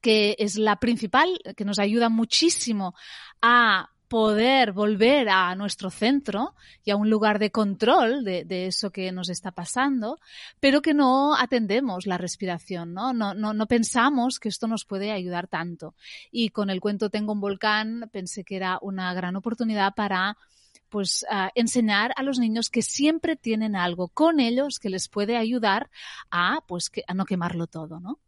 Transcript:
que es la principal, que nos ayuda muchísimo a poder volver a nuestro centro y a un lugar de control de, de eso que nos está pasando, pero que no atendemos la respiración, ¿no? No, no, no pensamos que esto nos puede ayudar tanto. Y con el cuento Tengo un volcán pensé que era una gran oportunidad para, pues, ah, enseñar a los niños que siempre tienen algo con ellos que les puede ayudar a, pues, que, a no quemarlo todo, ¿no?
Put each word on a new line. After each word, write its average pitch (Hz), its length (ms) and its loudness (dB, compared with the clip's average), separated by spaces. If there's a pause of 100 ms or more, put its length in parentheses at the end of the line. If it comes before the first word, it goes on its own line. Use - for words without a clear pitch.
que 214 360 4
es 202 200 -2
la 214 220 2
principal, 247 600 2 (180)
que 208 80 -6
nos 202 140 -2
ayuda 226 300 2
muchísimo 226 840 0 (480)
a 226 480 4 (200)
poder 226 640 4
volver 214 560 4
a 185 260 4
nuestro 190 360 -6
centro 254 640 -2 (280)
y 208 80 -2
a 202 40 2
un 208 140 2
lugar 214 300 4
de 208 120 0
control 226 720 2
de, 185 200 -4
de 180 220 -4
eso 185 260 -6
que 185 200 -6
nos 185 180 -8
está 180 220 -8
pasando, 254 680 -2 (400)
pero 277 220 6
que 311 140 2
no 277 400 4
atendemos 233 720 0
la 180 100 -2
respiración, 175 760 -8
¿no? 240 200 -4
No, 208 220 -2
no, 214 180 -2
no 214 140 0
pensamos 247 720 2
que 220 100 -4
esto - 180 -4
nos 226 160 -4
puede 202 280 -6
ayudar 180 360 -4
tanto. 170 480 -8 (360)
Y 233 180 0
con 196 220 -4
el 185 100 -2
cuento 208 280 -2
Tengo 214 240 -2
un 208 60 -4
volcán 214 720 -2
pensé 185 320 -10
que 196 120 -10
era 185 260 -4
una 185 320 -6
gran 180 220 -4
oportunidad 214 580 0
para, 196 440 -2 (520)
pues, 202 400 -4
ah, 190 240 -2
enseñar 233 640 2
a 269 80 -4
los 269 160 0
niños 226 320 0
que 226 100 0
siempre 311 540 0
tienen 220 400 -2
algo 180 320 -2
con 226 320 2
ellos 254 400 0
que 202 100 -6
les 185 180 -4
puede 208 300 -2
ayudar 226 540 0 (400)
a, 180 360 0
pues, 175 220 -6
que, - 180 -8
a 180 60 -6
no 190 120 -2
quemarlo 170 420 -2
todo, 160 320 -12
¿no? 202 280 -10